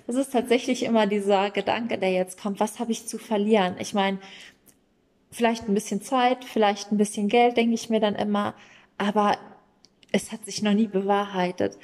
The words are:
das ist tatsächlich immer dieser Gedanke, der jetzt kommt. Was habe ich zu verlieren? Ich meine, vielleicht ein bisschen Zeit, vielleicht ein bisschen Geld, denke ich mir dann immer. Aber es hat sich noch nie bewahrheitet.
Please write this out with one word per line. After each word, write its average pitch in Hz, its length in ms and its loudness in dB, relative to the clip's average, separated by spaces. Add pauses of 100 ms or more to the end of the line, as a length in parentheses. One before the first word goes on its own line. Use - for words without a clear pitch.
das 240 80 -4
ist 269 160 0
tatsächlich 247 520 0
immer 220 240 2
dieser 202 440 2
Gedanke, 214 460 -2
der 190 140 0
jetzt 185 280 -2
kommt. 202 200 -6
Was 208 200 -4
habe 233 120 -4
ich - 160 -4
zu 226 100 -10
verlieren? 208 640 2
Ich 202 140 -8
meine, 196 260 0 (1080)
vielleicht 233 380 -2
ein 202 60 0
bisschen 202 280 -2
Zeit, 254 440 0
vielleicht 208 460 0
ein 214 60 2
bisschen 208 300 0
Geld, 240 300 4
denke 233 160 2
ich - 160 -6
mir 220 100 2
dann 208 160 0
immer. 208 400 -2 (420)
Aber 208 400 2 (760)
es - 200 -2
hat 226 140 -14
sich - 180 -8
noch 208 100 4
nie 214 140 4
bewahrheitet. 196 960 -2